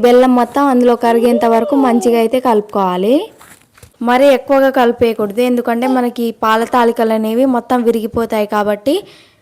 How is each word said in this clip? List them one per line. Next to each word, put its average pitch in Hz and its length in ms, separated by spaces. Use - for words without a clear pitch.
బెల్లం 247 340
మొత్తం 240 320
అందులో 240 320
కరిగేంత 233 420
వరకు 233 200
మంచిగా 233 360
అయితే 240 240
కలుపుకోవాలి. 208 680
మరీ 254 180
ఎక్కువగా 269 400
కలిపేయకూడదు, 233 720
ఎందుకంటే 240 380
మనకి 240 300
పాల 220 160
తాలికలు 233 420
అనేవి 220 280
మొత్తం 240 240
విరిగిపోతాయి 226 680
కాబట్టి 208 400